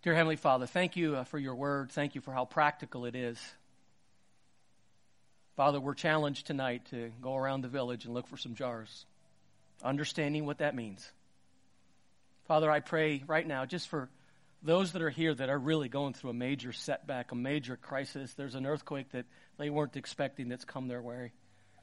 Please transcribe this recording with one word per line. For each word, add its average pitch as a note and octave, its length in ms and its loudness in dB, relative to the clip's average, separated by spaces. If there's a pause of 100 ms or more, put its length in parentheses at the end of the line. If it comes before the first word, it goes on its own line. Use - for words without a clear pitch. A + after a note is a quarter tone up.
Dear E3+ 80 6
Heavenly D#3+ 220 6
Father, C3 300 6
thank F3+ 280 2
you, D#3+ 220 2
uh, B2+ 80 -2
for D#3 120 -10
your C3+ 200 -4
word. C#3 340 0
Thank C#3+ 240 -2
you C#3 60 -4
for C3+ 100 -10
how C3 140 0
practical D3 640 2
it A#2+ 100 -6
is. A#2+ 240 -4 (2250)
Father, C#3+ 240 6
we're C3+ 140 -2
challenged D3+ 520 2
tonight C3 440 -2
to A#2 200 -6 (100)
go C3 140 -2
around C3+ 280 0
the B2+ 60 -4
village B2 360 -2
and A#2+ 100 -6
look B2 140 -4
for C#3 80 -12
some A#2 180 -8
jars, A#2 500 -6 (760)
understanding D3 640 0
what D3 120 -2
that D3 180 2
means. G#2+ 280 -8 (1400)
Father, D#3 240 6
I D3+ 80 6
pray D3+ 480 2
right D#3+ 180 2
now C3+ 200 -2
just E3 240 -4
for C3+ 200 -4 (540)
those E3+ 300 4
that F3 100 -2
are D#3+ 80 2
here D#3+ 240 4
that C3 140 -2
are C#3 100 2
really D3 300 2
going C#3 260 -2
through - 160 -8
a A#2 40 -4
major B2 380 -2
setback, C3+ 600 -4
a - 20 -8
major B2+ 400 -2
crisis. C3+ 600 -6
There's C#3 200 -8
an C3 100 -2
earthquake C#3+ 460 -2
that B2 160 -6 (320)
they D3 120 -2
weren't D3 260 0
expecting C3+ 520 -4
that's B2 160 -6
come C3 220 -8
their B2 160 -6
way. A#2+ 300 -10 (500)